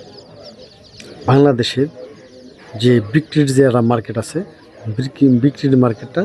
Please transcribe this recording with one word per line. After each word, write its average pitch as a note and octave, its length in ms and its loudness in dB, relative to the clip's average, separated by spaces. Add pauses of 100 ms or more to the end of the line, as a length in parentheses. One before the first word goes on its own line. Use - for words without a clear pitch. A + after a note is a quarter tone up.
(1300)
বাংলাদেশের C3+ 580 2 (920)
যে B2 100 4 (220)
বিক্রির D3 420 0
যে C3+ 140 4
একটা A#2+ 120 2 (100)
মার্কেট A2+ 320 -4
আছে, - 160 -10 (580)
বিক্রি, C3+ 280 -2 (180)
বিক্রির C#3 400 0
মার্কেটটা A#2+ 420 -4